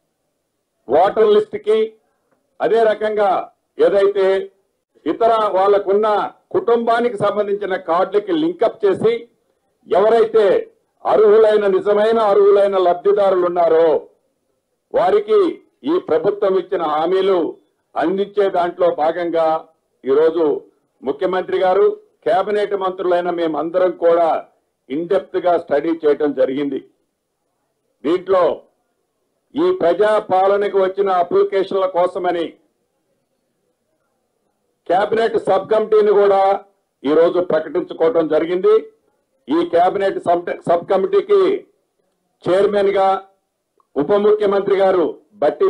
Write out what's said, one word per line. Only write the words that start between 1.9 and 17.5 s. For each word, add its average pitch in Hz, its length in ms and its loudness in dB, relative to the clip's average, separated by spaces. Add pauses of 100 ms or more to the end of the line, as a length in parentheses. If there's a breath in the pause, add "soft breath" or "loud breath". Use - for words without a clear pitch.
అదే 208 140 0 (120)
రకంగా 208 400 -2 (560)
ఏదైతే 196 400 2 (840)
ఇతర 226 200 2 (240)
వాళ్ళకున్న 202 500 0 (480)
కుటుంబానికి 233 680 0
సంబంధించిన 202 500 -4 (160)
కార్డులకి 185 500 -2
లింకప్ 180 440 -2
చేసి 196 280 0 (840)
ఎవరైతే 220 480 2 (640)
అర్హులైన, 214 540 4 (100)
నిజమైన 208 440 0 (120)
అర్హులైన 202 540 4
లబ్ధిదారులు 185 640 0
ఉన్నారో 165 400 2 (1080)
వారికి 208 420 2 (520)
ఈ - 20 0 (140)
ప్రభుత్వం 190 540 0
ఇచ్చిన 180 220 -6 (100)
హామీలు 185 440 0 (640)